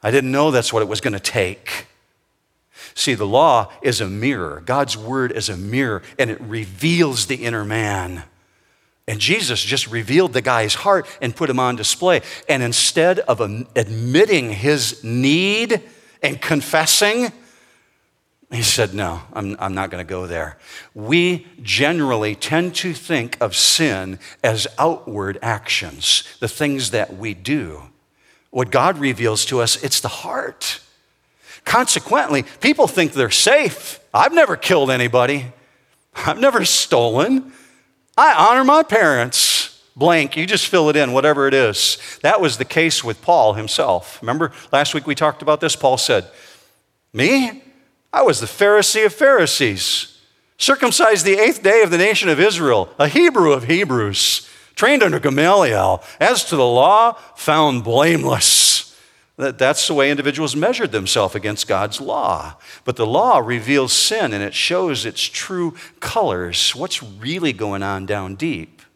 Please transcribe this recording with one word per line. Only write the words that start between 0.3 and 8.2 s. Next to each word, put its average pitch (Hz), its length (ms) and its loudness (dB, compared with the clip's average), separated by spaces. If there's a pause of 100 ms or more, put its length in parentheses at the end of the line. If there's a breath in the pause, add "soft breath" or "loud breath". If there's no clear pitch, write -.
know 147 180 2
that's 127 220 0
what 113 100 0
it 107 60 -2
was 107 140 -6
gonna 104 180 -4
take." - 680 -6 (1080 loud breath)
See, - 180 -2
the 107 140 -4
law 123 420 4 (120)
is 120 180 -2
a 107 80 -6
mirror. 95 580 -6
God's 127 300 -2
word 120 380 -6
is 107 160 -6
a 95 80 -10
mirror, 107 440 -4 (160 loud breath)
and 120 140 -2
it - 80 -10
reveals 113 880 -2
the 123 160 -6
inner 117 220 -4
man. 98 580 -6 (840)